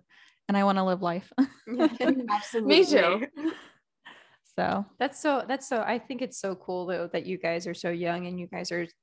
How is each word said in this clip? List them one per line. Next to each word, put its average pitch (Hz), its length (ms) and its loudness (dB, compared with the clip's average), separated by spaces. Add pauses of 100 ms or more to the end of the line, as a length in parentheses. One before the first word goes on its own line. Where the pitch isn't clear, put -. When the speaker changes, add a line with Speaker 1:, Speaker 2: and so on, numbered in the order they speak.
(480)
Speaker 1:
And 202 100 4
I 196 60 4
wanna 196 220 4
live 185 160 0
life. 175 360 -2
<laughs> 262 60 6 (240)
Speaker 2:
<laughs> 254 600 0
Speaker 3:
Absolutely. 214 360 0
Speaker 4:
Me 320 200 8
too. 220 420 4 (1300)
Speaker 1:
So 190 280 0 (140)
Speaker 2:
That's 277 200 -4
so, 277 280 0
that's 269 200 -4
so, 233 140 -2
I 240 160 -2
think 240 240 -8
it's 247 160 -6
so 190 180 -4
cool 180 300 -6
though 175 280 -4
that 160 120 -4
you 180 120 -6
guys 170 300 -2
are 170 60 -6
so 175 160 -6
young 175 380 -4
and 180 100 -8
you 175 100 -8
guys 180 240 -8
are 170 140 -4 (180)